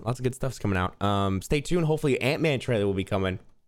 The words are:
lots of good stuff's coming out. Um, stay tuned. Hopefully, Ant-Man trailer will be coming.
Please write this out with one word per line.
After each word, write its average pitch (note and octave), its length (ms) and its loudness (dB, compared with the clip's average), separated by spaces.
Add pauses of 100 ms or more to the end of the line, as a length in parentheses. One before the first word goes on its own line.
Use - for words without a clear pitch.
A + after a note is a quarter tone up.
lots A#2 180 -4
of B2+ 60 -4
good B2 100 0
stuff's - 240 -6
coming G2 180 0
out. F#2 240 -2
Um, G2 400 2
stay C#3+ 200 0
tuned. E3+ 260 0
Hopefully, D3+ 340 2
Ant-Man C#3+ 380 0
trailer A2+ 280 0
will G2 80 2
be F#2+ 100 0
coming. F#2+ 340 -2 (300)